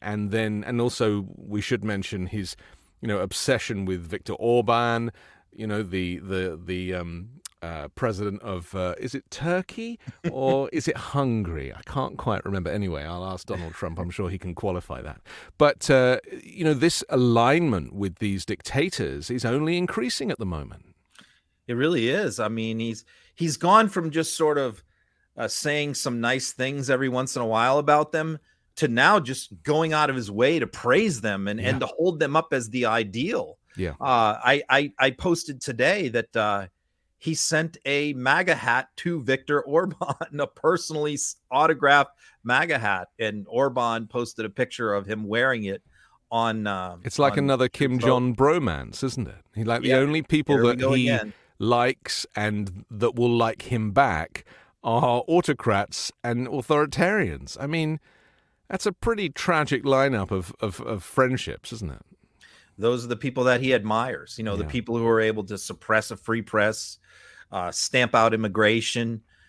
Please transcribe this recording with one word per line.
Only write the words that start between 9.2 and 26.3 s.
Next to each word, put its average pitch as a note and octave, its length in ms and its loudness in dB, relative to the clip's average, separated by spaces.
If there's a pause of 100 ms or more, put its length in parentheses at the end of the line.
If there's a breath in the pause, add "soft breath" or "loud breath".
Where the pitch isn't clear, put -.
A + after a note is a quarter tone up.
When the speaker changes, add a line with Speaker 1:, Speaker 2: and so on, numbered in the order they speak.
Speaker 1:
Turkey F#3 680 -6 (320 loud breath)
or C3+ 380 0
Speaker 2:
<laughs> - 40 -14
Speaker 1:
is D3+ 140 -4
it - 100 -2
Hungary? G2+ 760 -2
I - 120 -18
can't - 320 -6
quite - 260 -2
remember. F#2 280 -4
Anyway, F2+ 320 -4
I'll F2 220 -8
ask F#2 200 -10
Donald F2 280 -8
Trump. E2 260 -8
I'm F2 100 -4
sure F2+ 200 -4
he F2+ 100 -6
can F2 160 -8
qualify F2+ 460 -6
that. - 200 -14 (380 loud breath)
But, D3 300 4
uh, B2+ 300 6 (240)
you - 200 -10
know, D#3 100 4
this C#3+ 360 2
alignment B2 840 4
with G2 240 -4
these G2 280 -2
dictators G#2 840 -4
is B2 160 -4
only D3+ 320 0
increasing A3 540 -4
at - 80 -6
the A2+ 60 -6
moment. E2 400 -8 (800 soft breath)
Speaker 2:
It B2 60 -4
really B2+ 360 0
is. C#3 300 -2
I A2 80 0
mean, A2+ 320 -4
he's, A2+ 260 -6 (300 soft breath)
he's E3 220 -2
gone G3+ 320 6
from E3+ 200 -2
just D#3+ 260 -2
sort D3+ 220 2
of, B2+ 260 -4 (540)
uh, A#2 100 -2
saying D3 460 -2
some B2 260 -4
nice B2 340 -2